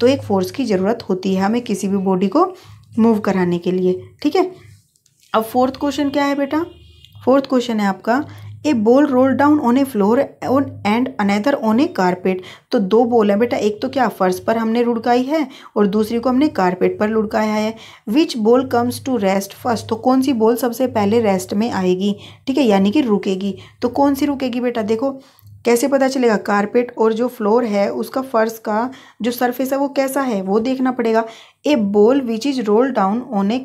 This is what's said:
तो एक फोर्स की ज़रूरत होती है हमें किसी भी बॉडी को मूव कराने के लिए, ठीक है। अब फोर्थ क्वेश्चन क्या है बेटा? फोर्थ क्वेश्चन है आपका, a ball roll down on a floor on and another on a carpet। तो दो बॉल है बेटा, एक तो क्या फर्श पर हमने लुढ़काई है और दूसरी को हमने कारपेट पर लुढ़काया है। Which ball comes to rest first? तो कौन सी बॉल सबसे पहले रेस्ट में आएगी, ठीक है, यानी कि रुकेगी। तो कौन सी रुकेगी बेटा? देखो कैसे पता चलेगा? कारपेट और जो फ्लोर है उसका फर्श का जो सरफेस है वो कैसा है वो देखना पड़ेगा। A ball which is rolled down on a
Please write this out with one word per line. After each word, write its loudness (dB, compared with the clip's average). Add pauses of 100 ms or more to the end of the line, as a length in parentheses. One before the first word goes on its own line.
तो 4
एक 2
फोर्स -2
की -6
ज़रूरत -2
होती -2
है 0
हमें 0
किसी -4
भी 0
बॉडी 0
को 2 (520)
मूव 4
कराने 0
के -4
लिए, 0 (220)
ठीक 0
है। 2 (840)
अब 2
फोर्थ 0
क्वेश्चन -2
क्या 0
है 0
बेटा? -2 (600)
फोर्थ 2
क्वेश्चन -2
है 0
आपका, -2 (520)
a 2
ball 4
roll 2
down 4 (120)
on 4
a 2
floor 2 (300)
on 0 (200)
and 0 (140)
another 0
on 2
a 2 (120)
carpet। 0 (300)
तो 2
दो 2
बॉल 2
है 2
बेटा, 0
एक -2
तो -2
क्या 0
फर्श -2
पर -2
हमने 0
लुढ़काई 0
है -2 (300)
और 4
दूसरी 0
को -2
हमने 2
कारपेट 0
पर 0
लुढ़काया -2
है। -2 (360)
Which 0
ball 4
comes -2
to -2
rest -2
first? -4
तो -4
कौन 2
सी 0
बॉल 2
सबसे -2
पहले 0
रेस्ट 0
में -2
आएगी, 0 (320)
ठीक -2
है, 4
यानी 4
कि 2
रुकेगी। -2 (260)
तो 0
कौन 2
सी -2
रुकेगी -4
बेटा? -2
देखो -2 (460)
कैसे 2
पता 2
चलेगा? 2
कारपेट -2
और 2
जो -2
फ्लोर 0
है 0
उसका -6
फर्श -2
का -2 (320)
जो -2
सरफेस -2
है 0
वो 0
कैसा -2
है -2
वो 0
देखना -2
पड़ेगा। 0 (420)
A 4 (160)
ball 6
which -4
is -2
rolled 2
down 0 (120)
on 0
a -2